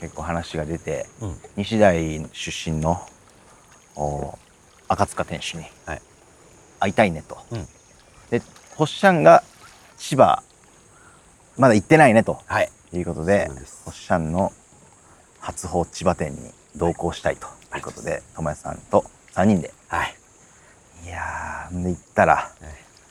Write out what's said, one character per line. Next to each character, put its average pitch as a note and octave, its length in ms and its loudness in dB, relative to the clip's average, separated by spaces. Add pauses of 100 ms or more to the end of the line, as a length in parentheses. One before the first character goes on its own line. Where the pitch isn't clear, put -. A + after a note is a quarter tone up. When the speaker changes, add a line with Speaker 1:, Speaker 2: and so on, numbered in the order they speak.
Speaker 1:
結 E2 140 -14
構 D#2 80 -10
話 E2+ 340 -6
が D#2+ 80 -4
出 E2 140 -6
て、 D#2 280 -8 (140)
Speaker 2:
う A2+ 60 -8
ん。 F2 140 -10 (160)
Speaker 1:
西 G#2 220 -2
台 E2 540 2
出 - 380 -10
身 D#2 100 -2
の、 E2 280 -2 (880)
お、 D2 400 -8 (520)
赤 G2 180 0
塚 - 180 -6
店 - 160 -10
主 - 140 -10
に D#2+ 100 -12 (220)
Speaker 2:
は D#2+ 80 -8
い。 - 80 -16 (800)
Speaker 1:
会 G2 100 0
い - 20 -8
た A2+ 120 4
い F#2 80 0
ね D2+ 100 -8
と。 - 160 -16 (140)
Speaker 2:
う A#2 40 -8
ん。 F#2 120 -10 (600)
Speaker 1:
で、 A#2+ 120 0 (320)
星 - 240 -2
ち - 80 4
ゃ F#3+ 60 8
ん D#3 100 2
が E3 220 8 (540)
千 - 180 -6
葉、 G2+ 260 6 (1120)
ま C3+ 120 6
だ A2 60 6
行 G#2+ 100 2
っ - 20 -18
て D#3+ 100 6
な D3+ 120 8
い A2 60 6
ね A2 100 6
と。 - 220 -4
Speaker 2:
は G#2+ 160 -2
い。 - 80 -2 (220)
Speaker 1:
い F2 80 -6
う E2+ 40 -4
こ E2+ 100 -6
と D#2 100 -8
で、 G2 220 2
Speaker 2:
そ C#2+ 60 -10
う - 20 -14
な C2 60 -16
ん - 20 -18
で C#2+ 60 -20
す。 - 160 -20
Speaker 1:
星 - 220 -16
ち - 40 -4
ゃ F#2 80 2
ん D#2+ 140 -2
の F#2 200 -2 (840)
初 - 300 -12
訪 E2+ 180 -2
千 - 180 -12
葉 F2 120 2
店 D2+ 160 -8
に A#1+ 200 -14 (220)
同 E2 180 0
行 E2 200 -4
し - 100 -14
た D2+ 80 0
い C#2+ 60 -4
と - 100 -18 (300)
い - 20 -8
う - 40 -12
こ - 100 -12
と - 100 -16
で、 - 80 -8
Speaker 2:
は D#2 80 -4
い。 - 40 -12 (120)
Speaker 1:
友 D#2+ 160 -6
也 D2+ 100 -8
さ D2 120 -10
ん - 60 -12 (120)
と - 140 2 (280)
三 F#2+ 160 2
人 G2 120 4
で。 - 120 -10 (160)
Speaker 2:
は E2+ 160 -4
い。 - 120 -12 (880)
Speaker 1:
い E2+ 40 -16
や - 600 -12
ー、 F2 60 -12
ん F2+ 80 -6
で F2+ 60 -2
行 F2 80 -6
っ - 40 -20 (120)
た G2 120 6
ら、 D#2 80 6
Speaker 2:
は - 160 -6
い。 - 40 -20 (560)